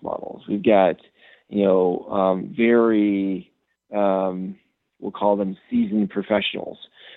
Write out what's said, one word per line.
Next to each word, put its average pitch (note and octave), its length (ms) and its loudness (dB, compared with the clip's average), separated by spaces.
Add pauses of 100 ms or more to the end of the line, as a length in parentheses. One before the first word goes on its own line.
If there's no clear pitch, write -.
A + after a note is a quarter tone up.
models. - 480 -10
We've G2+ 140 -4
got, F#2+ 320 4 (520)
you G2+ 160 0
know, F#2 460 2
um, F#2+ 480 0
very, G#2 920 2 (440)
um, F#2+ 600 -2 (440)
we'll G#2 120 -8
call G2+ 260 0
them F#2+ 180 -4 (140)
seasoned G#2+ 400 0
professionals, G2+ 720 -4 (380)